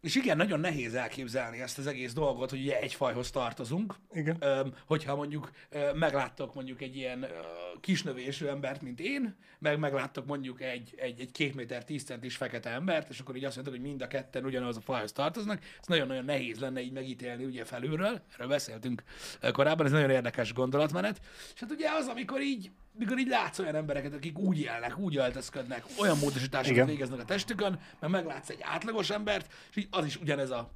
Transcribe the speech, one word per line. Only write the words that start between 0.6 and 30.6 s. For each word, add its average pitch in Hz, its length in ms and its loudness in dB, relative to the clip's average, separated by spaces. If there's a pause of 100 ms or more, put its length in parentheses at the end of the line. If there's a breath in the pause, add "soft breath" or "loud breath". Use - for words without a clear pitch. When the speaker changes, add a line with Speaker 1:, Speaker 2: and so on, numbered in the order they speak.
Speaker 1:
elképzelni 123 680 -4
ezt 123 160 -8
az 139 100 -4
egész 127 260 -4
dolgot, 131 360 2
hogy 135 100 -4
ugye 135 200 2
egy 139 140 -2
fajhoz 123 380 0
tartozunk. 131 640 -2 (160)
Speaker 2:
Igen. 160 280 0
Speaker 1:
Öm, 139 340 2 (120)
hogyha 151 300 0
mondjuk, 147 360 -4 (180 loud breath)
ö, 143 240 0
megláttok 139 600 0
mondjuk 131 280 -8
egy 131 140 -8
ilyen, 127 280 -4
ö, 131 40 -6 (520)
kisnövésű 139 680 -2
embert, 139 360 -2
mint 123 180 -10
én, 277 360 -2 (240 loud breath)
meg 147 200 2
megláttok 139 460 -2
mondjuk 131 360 -6
egy, 123 360 -8
egy, 123 220 -6
egy 127 120 -10
két 139 240 0
méter 120 280 -6
tíz 147 200 -6
centis 123 320 -8
fekete 120 340 -4
embert, 156 400 0
és - 100 -12
akkor 135 160 -10
így 131 80 -6
azt 131 120 -4
mondod, 131 180 -8
hogy 123 100 -8
mind 139 180 -6
a 120 60 -6
ketten 131 380 -4
ugyanaz 123 320 -2
a 107 40 -8
fajhoz 110 300 -2
tartoznak, 202 480 -2 (200 loud breath)
ez - 80 -16
nagyon-nagyon 131 380 2
nehéz 127 340 -2
lenne 131 220 -2
így 123 120 -6
megítélni 127 520 -6
ugye 127 200 -6
felülről. 156 560 -2 (120)
Erről 123 140 -8
beszéltünk, 123 560 -2 (380 loud breath)
ö, 117 100 4
korábban, 151 340 6
ez 135 60 6
nagyon 147 180 8
érdekes 120 440 4
gondolatmenet. 147 680 2 (320 loud breath)
És - 60 -18
hát 233 120 -8
ugye 302 200 0
az, 311 160 2
amikor 254 340 -2
így, 240 300 -2 (220)
mikor 226 260 0
így 254 80 2
látsz 220 320 2
olyan 156 160 0
embereket, 147 380 0
akik 151 240 -6
úgy 185 220 4
élnek, 120 380 -2
úgy 170 200 0
öltözködnek, 127 680 0 (160)
olyan 190 180 8
módosításokat 135 580 2
Speaker 2:
Igen. 123 100 12
Speaker 1:
végeznek 135 340 -2
a 117 60 -8
testükön, 196 540 0 (200 loud breath)
meg 156 100 -2
meglátsz 165 400 0
egy - 120 -8
átlagos 175 480 0
embert, 208 440 0 (160 loud breath)
és - 60 -8
így 208 160 0
az 175 140 2
is 139 120 -2
ugyanez 143 320 2
a 117 260 -2